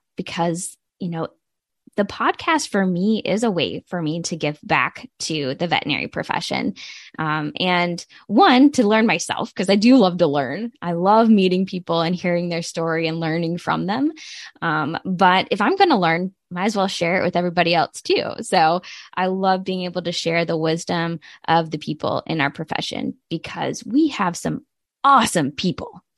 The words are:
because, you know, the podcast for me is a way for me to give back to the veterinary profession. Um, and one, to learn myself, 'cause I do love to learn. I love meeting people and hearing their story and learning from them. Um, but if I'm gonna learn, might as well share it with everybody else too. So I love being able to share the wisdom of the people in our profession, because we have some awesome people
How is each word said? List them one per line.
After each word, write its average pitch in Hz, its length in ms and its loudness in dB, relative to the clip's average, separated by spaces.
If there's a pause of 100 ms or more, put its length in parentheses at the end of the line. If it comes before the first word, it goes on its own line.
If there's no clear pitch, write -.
(160)
because, 175 640 -4 (220)
you 175 100 -6
know, 165 180 -6 (720)
the 202 60 2
podcast 311 640 -2
for 196 160 0
me 185 400 2
is 214 180 0
a 233 80 2
way 143 360 -2
for 175 140 -6
me 160 200 -4
to 165 160 -6
give 151 260 -4
back - 460 -2 (100)
to 143 360 -4
the 175 120 -4
veterinary 147 400 -2
profession. - 640 -4 (440)
Um, 156 420 -4
and 175 460 -2 (220)
one, 277 440 6
to 233 160 2
learn 220 180 4
myself, - 480 -2
'cause 190 160 -2
I 196 60 6
do 233 220 6
love 180 220 4
to 175 80 4
learn. 147 440 -2 (100)
I 170 120 -4
love 208 360 4
meeting 190 360 4
people 175 340 -4
and 170 160 0
hearing 175 320 -2
their 170 140 -4
story 165 440 -4
and 160 140 -4
learning 165 380 -2
from 165 280 -2
them. 262 280 -2 (480)
Um, 156 420 -2
but 185 480 2
if 190 80 -2
I'm 233 160 2
gonna 349 240 4
learn, 175 340 0 (160)
might 180 180 -4
as 214 100 -2
well 190 100 2
share 180 320 -2
it - 60 0
with 180 100 -2
everybody 175 400 2
else - 260 0
too. - 300 -2 (120)
So 175 380 4 (320)
I 185 120 0
love 190 400 0
being 185 180 -4
able 180 200 -6
to 170 100 -6
share 170 320 0
the 170 100 -2
wisdom 165 640 -2 (300)
of 165 200 4
the 156 100 -6
people 147 460 -4
in 160 140 -4
our 139 100 0
profession, - 640 -6 (140)
because 156 560 -8
we 294 220 2
have 185 300 -2
some - 280 -6 (380)
awesome 220 480 4
people - 500 -6 (160)